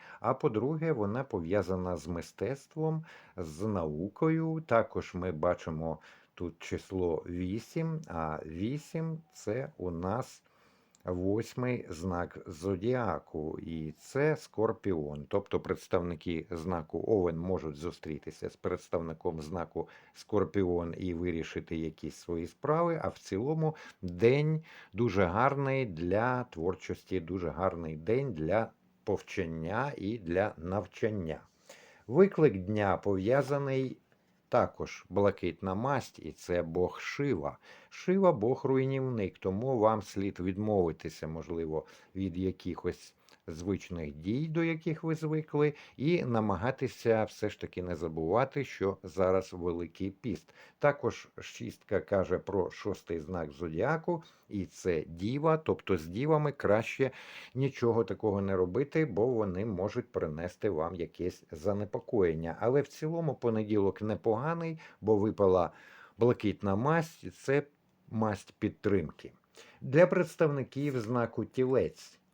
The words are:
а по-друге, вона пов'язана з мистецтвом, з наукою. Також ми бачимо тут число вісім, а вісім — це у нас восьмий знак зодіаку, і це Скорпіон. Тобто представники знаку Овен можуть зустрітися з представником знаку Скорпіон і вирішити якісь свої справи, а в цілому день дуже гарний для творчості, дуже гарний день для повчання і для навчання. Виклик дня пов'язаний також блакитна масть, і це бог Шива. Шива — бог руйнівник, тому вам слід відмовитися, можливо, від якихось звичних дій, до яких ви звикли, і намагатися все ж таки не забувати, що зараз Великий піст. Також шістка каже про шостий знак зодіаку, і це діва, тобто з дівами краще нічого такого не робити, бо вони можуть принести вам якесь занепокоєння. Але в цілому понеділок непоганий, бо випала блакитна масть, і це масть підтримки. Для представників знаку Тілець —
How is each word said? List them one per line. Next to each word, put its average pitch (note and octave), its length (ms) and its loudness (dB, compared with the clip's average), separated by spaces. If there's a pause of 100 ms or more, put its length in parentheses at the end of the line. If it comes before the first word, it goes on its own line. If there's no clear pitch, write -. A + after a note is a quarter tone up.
(200)
а A#2 140 0
по-друге, D3+ 580 0
вона A2+ 320 0
пов'язана F2+ 760 0
з D#2+ 100 -10
мистецтвом, C#3 960 -4 (320)
з D#2+ 240 -8
наукою. A2 1080 -2
Також A2 480 2
ми F2+ 160 -2
бачимо D#2+ 680 -2 (360)
тут E2+ 240 -6
число F2+ 720 -2
вісім, A2+ 800 -4
а D#2+ 380 -4
вісім — D3+ 760 -6 (120)
це C3 440 -6
у F2+ 140 -4
нас F2 520 -4 (640)
восьмий G#2+ 840 -2
знак F2 560 -4
зодіаку, F#2 1160 -2
і D#2+ 360 -6
це D3 380 0
Скорпіон. D#2+ 920 -2
Тобто G2 320 0
представники F2 920 -2
знаку E2+ 560 -4
Овен F2 320 2
можуть E2 360 -4
зустрітися D#2 720 -8
з - 60 -20
представником E2+ 880 -4
знаку D#2+ 480 -6 (240)
Скорпіон F2 840 0
і F2+ 160 -4
вирішити E2 640 -4
якісь D#2+ 380 -6
свої E2+ 320 -6
справи, E3 560 0
а F#2+ 40 0
в F#2 100 -6
цілому D#3 580 -2 (260)
день C3 640 4 (300)
дуже G2+ 320 4
гарний C3+ 600 2
для G#2 580 0
творчості, F#2 760 -4
дуже F2 300 -4
гарний E2 460 -2
день A2+ 380 0
для F2 360 0 (340)
повчання F#2 920 -4
і G#2+ 200 -6
для F#2 400 0
навчання. F#2 840 -4 (640)
Виклик D3+ 500 6
дня G2 400 2
пов'язаний C3 1000 2 (520)
також - 600 0
блакитна F#2+ 680 2
масть, B2+ 440 -2
і D#2+ 120 -10
це F2 320 0
бог E2+ 360 0
Шива. G#2 580 -2 (320)
Шива — F#3 420 4
бог B2 340 2
руйнівник, C3 760 0
тому A2+ 400 0
вам G#2+ 220 6
слід G2 380 -4
відмовитися, F2+ 880 0
можливо, D#2+ 580 -4 (300)
від F#2+ 220 -4
якихось F2+ 760 -4 (400)
звичних E2 600 -4
дій, A2 320 -2
до E3 160 0
яких D#3+ 400 -4
ви D#3+ 120 0
звикли, D3+ 580 0 (240)
і E3+ 280 2
намагатися A2+ 960 2
все G#2 260 -4
ж - 120 -14
таки F2+ 220 -8
не F2 120 -4
забувати, E2 680 0
що F#2+ 380 -2
зараз F#2 500 2
Великий F2 580 -4
піст. - 420 -8 (260)
Також - 500 0 (100)
шістка - 600 -4
каже F2+ 380 2
про F#2+ 340 -2
шостий - 480 -6
знак D#2 320 -6
зодіаку, B2 720 -2 (260)
і G2 160 -4
це E2+ 420 -2
діва, B2+ 500 0
тобто G2 400 0
з D#2+ 100 -4
дівами D3 440 2
краще A#2 600 2 (440)
нічого A#2+ 480 2
такого G2+ 380 0
не G2 140 0
робити, A#2+ 500 2
бо A#2+ 220 2
вони G#2 380 0
можуть A2 460 -2
принести E2+ 580 -2
вам E2 260 -2
якесь E2+ 560 -6
занепокоєння. F2 1080 0
Але B2+ 220 4
в C3+ 60 -2
цілому D#3 480 -4
понеділок G#2+ 640 2
непоганий, D3 800 0 (220)
бо G#2+ 140 6
випала F#2+ 560 4 (460)
блакитна G2+ 580 2
масть, D#3 480 0
і F2+ 60 -10
це C#3 340 0 (460)
масть G#2+ 500 -2
підтримки. - 720 0 (500)
Для C#3+ 260 8
представників D3 920 0
знаку A#2 460 0
Тілець — B2+ 760 0 (140)